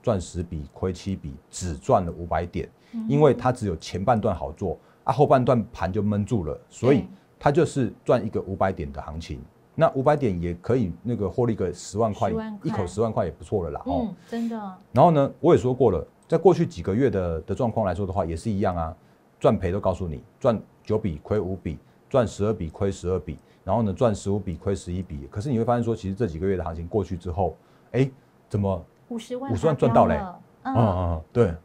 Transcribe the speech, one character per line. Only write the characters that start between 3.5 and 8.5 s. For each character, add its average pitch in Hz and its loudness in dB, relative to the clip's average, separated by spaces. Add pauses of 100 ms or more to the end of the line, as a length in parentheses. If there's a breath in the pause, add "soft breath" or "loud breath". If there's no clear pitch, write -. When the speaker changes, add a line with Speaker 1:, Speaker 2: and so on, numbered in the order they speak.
Speaker 1:
只 117 -4
有 90 -2
前 - -8
半 113 4
段 95 0
好 76 -8
做 82 -6 (260 soft breath)
啊， - -2
后 131 4
半 131 4
段 117 2
盘 87 -4
就 104 -2
闷 101 0
住 101 0
了， 73 -4 (140)
所 127 2
以 123 6
Speaker 2:
对。 - -6 (320 loud breath)
Speaker 1:
它 151 4
就 147 6
是 123 0 (140)
赚 123 4
一 107 -4
个 104 -2
五 95 -6